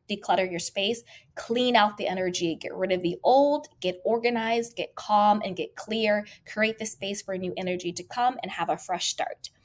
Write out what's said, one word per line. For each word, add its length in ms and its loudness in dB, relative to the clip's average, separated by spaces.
declutter 420 0
your 80 -4
space, 440 -2
clean 400 0
out 200 4
the 120 -4
energy, 520 -2
get 160 -8
rid 160 0
of 100 0
the 220 0
old, 460 4
get 240 -4
organized, 720 0
get 200 -6
calm, 500 4
and 100 -4
get 220 -6
clear, 500 0
create 320 0
the 80 -6
space 360 -4
for 160 -6
new 180 -4
energy 380 -4
to 100 -10
come 400 0
and 80 -6
have 180 -4
a 80 2
fresh 300 -4
start. 420 -6